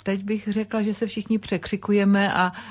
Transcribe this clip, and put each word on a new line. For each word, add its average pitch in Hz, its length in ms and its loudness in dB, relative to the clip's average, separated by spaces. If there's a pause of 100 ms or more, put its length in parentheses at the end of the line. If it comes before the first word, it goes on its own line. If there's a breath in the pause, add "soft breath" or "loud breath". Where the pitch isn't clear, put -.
teď 196 220 -2
bych 208 240 -4
řekla, 214 340 -2
že 208 120 0
se 226 120 -2
všichni 214 320 -2
překřikujeme 202 960 2
a, 180 180 2 (180 loud breath)